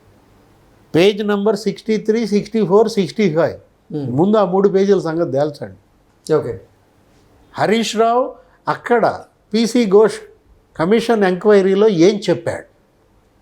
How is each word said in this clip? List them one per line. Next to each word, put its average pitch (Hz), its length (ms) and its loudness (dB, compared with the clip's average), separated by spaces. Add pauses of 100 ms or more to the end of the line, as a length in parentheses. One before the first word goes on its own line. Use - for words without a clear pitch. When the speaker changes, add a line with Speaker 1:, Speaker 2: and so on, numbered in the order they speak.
(960)
Speaker 1:
పేజ్ 202 320 2
నంబర్ 202 280 0
సిక్స్టీ 208 420 -6
త్రీ, 214 300 -2
సిక్స్టీ 208 380 -2
ఫోర్, 208 240 2
సిక్స్టీ 190 460 -2
ఫైవ్ 156 240 -2 (360)
Speaker 2:
Hmm. 143 140 -6
Speaker 1:
ముందు 185 280 2
ఆ 208 80 2
మూడు 190 240 2
పేజీల 196 300 2
సంగతి 160 320 -4
తేల్చండి. 139 1000 -8
Speaker 2:
ఓకే. 123 280 -4 (920)
Speaker 1:
హరీష్ 202 440 -2
రావు 233 380 0 (320)
అక్కడ 151 520 -2 (340)
పీసీ 233 320 0
ఘోష్ 202 340 4 (580)
కమిషన్ 214 460 0
ఎంక్వైరీలో 196 640 2
ఏం 202 420 2
చెప్పాడు? - 360 -4 (760)